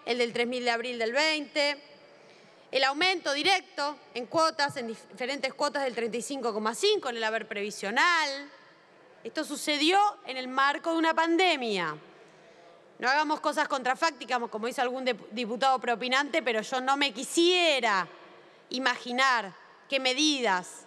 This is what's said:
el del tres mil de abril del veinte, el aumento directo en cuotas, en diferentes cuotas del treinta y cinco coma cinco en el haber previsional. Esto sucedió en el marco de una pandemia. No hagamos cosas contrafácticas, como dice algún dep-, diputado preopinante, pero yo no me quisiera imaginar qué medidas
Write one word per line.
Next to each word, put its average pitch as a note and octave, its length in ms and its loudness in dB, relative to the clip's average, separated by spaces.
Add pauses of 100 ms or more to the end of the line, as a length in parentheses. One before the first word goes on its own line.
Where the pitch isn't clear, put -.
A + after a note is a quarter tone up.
el A#3+ 140 -2
del A#3+ 140 0
tres A#3+ 160 0
mil B3 160 -4
de A#3+ 60 0
abril A#3 280 -4
del A3+ 140 -2
veinte, D4 680 0 (880)
el C4+ 140 2
aumento D#4 480 0
directo D4 640 0 (180)
en A#3+ 120 -6
cuotas, D#4+ 500 0
en A#3 120 -6
diferentes B3+ 680 -6
cuotas D4 300 -2
del B3 100 -4
treinta A#3 220 -4
y A#3 60 -4
cinco A#3+ 300 -4
coma G#3+ 220 -2
cinco G4 340 2
en A#3+ 80 -6
el A3+ 80 -4
haber A3 220 -2
previsional. C#4 1040 0 (720)
Esto G#3+ 220 -6
sucedió D4+ 540 2 (280)
en C4 100 -8
el B3+ 120 -8
marco C#4 420 0
de E4 80 0
una D#4+ 160 2
pandemia. D4 840 2 (1000)
No A#3+ 100 0
hagamos D4 320 2
cosas D4 280 0
contrafácticas, C4 720 0 (100)
como G#3+ 160 -6
dice C4 140 -4
algún B3+ 260 -2
dep-, A#3 240 -2
diputado B3 480 0
preopinante, B3+ 640 0
pero A3 200 0
yo B3+ 180 -4
no C4 160 2
me C#4 180 0
quisiera C4+ 960 2 (640)
imaginar B3 840 0 (340)
qué C4+ 120 0
medidas B3+ 880 2